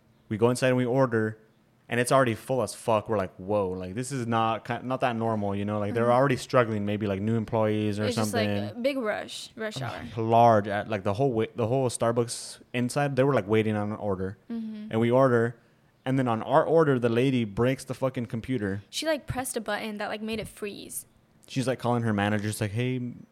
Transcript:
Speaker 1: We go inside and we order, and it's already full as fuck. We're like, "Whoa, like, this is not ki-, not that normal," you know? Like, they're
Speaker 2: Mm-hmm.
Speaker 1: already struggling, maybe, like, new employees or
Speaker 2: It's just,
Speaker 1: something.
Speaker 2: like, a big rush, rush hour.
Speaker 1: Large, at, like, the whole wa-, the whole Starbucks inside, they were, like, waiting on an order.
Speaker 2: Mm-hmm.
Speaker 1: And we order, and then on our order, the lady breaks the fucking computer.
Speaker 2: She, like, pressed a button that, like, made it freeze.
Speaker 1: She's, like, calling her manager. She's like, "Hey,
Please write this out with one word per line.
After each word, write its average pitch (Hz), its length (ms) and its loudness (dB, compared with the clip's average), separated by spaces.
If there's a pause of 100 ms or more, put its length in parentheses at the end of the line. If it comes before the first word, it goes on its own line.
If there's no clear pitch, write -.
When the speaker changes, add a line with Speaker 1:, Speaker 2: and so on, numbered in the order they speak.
(300)
Speaker 1:
We 214 80 -2
go 117 120 4
inside 127 200 0
and 127 80 2
we 127 80 0
order, 117 520 0 (520)
and 117 100 0
it's 123 120 2
already 131 240 4
full 131 280 -4
as 98 100 -4
fuck. 110 360 0
We're 110 80 0
like, 92 180 -2
"Whoa, 98 360 -2
like, 92 240 -8
this 127 180 -6
is 123 120 -4
not 113 400 0
ki-, 117 160 -4
not 123 200 -4
that 123 160 0
normal," 110 400 0
you 101 80 -2
know? 104 120 -2
Like, 101 160 -2
they're 117 120 0
Speaker 2:
Mm-hmm. 120 80 6
Speaker 1:
already 131 240 4
struggling, 110 480 0
maybe, 104 200 -2
like, 98 160 -2
new 110 140 0
employees 107 640 0
or 107 60 -2
Speaker 2:
It's 104 100 -2
just, 110 160 0
Speaker 1:
something. 208 360 0
Speaker 2:
like, - 80 -10
a 240 40 -10
big 269 180 0
rush, - 600 -6
rush 220 240 -8
hour. - 180 -8 (160)
Speaker 1:
Large, 113 540 6
at, 98 200 -2
like, 104 140 -2
the 101 100 0
whole 131 200 0
wa-, 110 140 0 (100)
the 117 100 0
whole 127 220 0
Starbucks 117 680 -2 (140)
inside, 127 440 -2
they 131 80 6
were, 143 80 2
like, 104 140 0
waiting 107 280 4
on 104 160 -2
an 107 60 -8
order. 95 400 -4 (120)
Speaker 2:
Mm-hmm. 220 400 -10
Speaker 1:
And 113 120 0
we 117 100 4
order, 120 460 4 (480)
and 131 120 0
then 123 120 2
on 113 140 0
our 143 200 4
order, 147 340 4
the 120 120 2
lady 123 340 2
breaks 117 400 0
the 127 100 -8
fucking 123 340 -4
computer. 104 640 -4
Speaker 2:
She, - 160 -8
like, 311 220 -4
pressed 254 300 -6
a 233 40 -6
button 208 360 -6
that, 202 100 -6
like, 214 140 -6
made 220 180 -6
it 190 80 -8
freeze. - 580 -12 (420)
Speaker 1:
She's, 127 200 -4
like, 131 120 -2
calling 120 240 0
her 113 100 2
manager. 104 340 0
She's 107 140 -4
like, 104 100 -4
"Hey, 123 300 -4 (300)